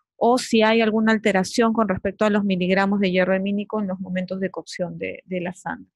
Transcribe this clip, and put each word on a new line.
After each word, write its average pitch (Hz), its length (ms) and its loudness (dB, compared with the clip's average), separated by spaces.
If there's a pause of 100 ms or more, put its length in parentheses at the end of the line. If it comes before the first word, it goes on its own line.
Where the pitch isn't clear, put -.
(160)
o 240 220 4
si 220 240 2
hay 226 180 4
alguna 220 320 2
alteración 220 640 2
con 220 140 2
respecto 196 360 -2
a 214 60 4
los 202 140 2
miligramos 196 560 2
de 190 100 2
hierro 185 240 2
hemínico 202 460 -4
en 196 80 -4
los 185 120 -6
momentos 185 400 -6
de 185 100 -4
cocción 170 480 -10
de, 175 280 -8
de 180 160 -6
la 175 100 -6
sangre. - 440 -12